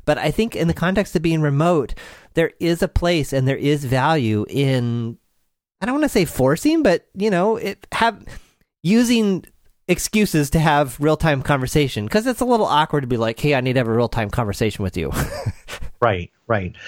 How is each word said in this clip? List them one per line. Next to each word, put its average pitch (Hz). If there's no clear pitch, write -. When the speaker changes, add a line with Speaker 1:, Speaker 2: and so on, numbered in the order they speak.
Speaker 1:
But 147
I -
think 220
in 165
the 165
context 190
of 170
being 160
remote, 147
there 165
is 170
a 180
place 170
and 131
there 135
is 143
value 127
in, 120
I 190
don't 254
wanna 302
say 190
forcing, 220
but, 190
you 202
know, 196
it -
have, 226
using 220
excuses 175
to 165
have 147
real-time 151
conversation, 131
'cause 214
it's 254
a 247
little 233
awkward 147
to 131
be 120
like, 113
"Hey, 147
I 131
need 127
to 131
have 117
a 113
real-time 117
conversation 107
with 92
you." 73
<laughs> -
Speaker 2:
Right, 95
right. 101